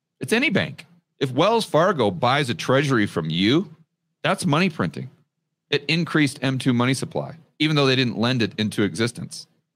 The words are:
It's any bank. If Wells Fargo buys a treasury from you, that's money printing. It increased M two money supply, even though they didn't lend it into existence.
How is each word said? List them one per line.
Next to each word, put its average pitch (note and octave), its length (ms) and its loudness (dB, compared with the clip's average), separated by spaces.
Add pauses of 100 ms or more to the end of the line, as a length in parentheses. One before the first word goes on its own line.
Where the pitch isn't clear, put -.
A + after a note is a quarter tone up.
(220)
It's C3+ 100 -6
any B3+ 180 2
bank. E2 360 -4 (340)
If C3 120 -2
Wells G3 340 2
Fargo D3+ 440 2
buys B2 400 0
a G#2+ 60 -2
treasury C3 520 2
from D#2+ 220 -4
you, G#2 460 2 (480)
that's F3+ 220 -2
money F3 240 2
printing. G2 400 -6 (600)
It D3 200 -2
increased D#3 520 0
M C3+ 160 -2
two B2+ 140 0
money B2 220 2
supply, - 420 -6 (240)
even D#3 160 2
though C#3+ 120 2
they C3 100 2
didn't B2+ 200 0
lend A#2+ 240 0
it G2+ 160 -2
into G#2+ 260 0
existence. G2+ 640 -4 (280)